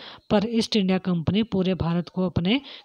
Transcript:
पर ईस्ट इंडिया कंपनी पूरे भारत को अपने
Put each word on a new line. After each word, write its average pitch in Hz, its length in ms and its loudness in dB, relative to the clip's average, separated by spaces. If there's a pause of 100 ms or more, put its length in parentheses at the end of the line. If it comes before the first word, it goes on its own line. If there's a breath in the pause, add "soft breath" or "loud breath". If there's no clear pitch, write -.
(300 loud breath)
पर 208 200 2
ईस्ट 226 260 0
इंडिया 185 240 2
कंपनी 180 440 0 (120)
पूरे 185 200 2
भारत 170 340 -2
को 185 160 -2
अपने 185 340 0 (260 loud breath)